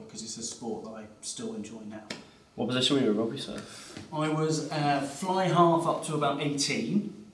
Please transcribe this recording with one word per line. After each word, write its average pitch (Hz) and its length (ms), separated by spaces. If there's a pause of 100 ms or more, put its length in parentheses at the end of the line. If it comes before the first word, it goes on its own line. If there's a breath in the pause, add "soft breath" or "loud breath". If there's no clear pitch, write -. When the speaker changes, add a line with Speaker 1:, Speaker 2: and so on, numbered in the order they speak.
Speaker 1:
'cause 104 140
it's 113 160
a 113 60
sport 107 420
that 110 60
I 110 140 (160)
still 110 340
enjoy 107 340
now. 107 140 (520 loud breath)
Speaker 2:
What 113 140
position 127 260
were 131 80
you 110 80
in 104 60
rugby, 117 200
sir? 104 240 (520 loud breath)
Speaker 1:
I 156 160
was, 156 420
uh, 147 300
fly 185 480
half 165 360
up - 200
to 151 100
about 143 260
eighteen. 143 720 (200)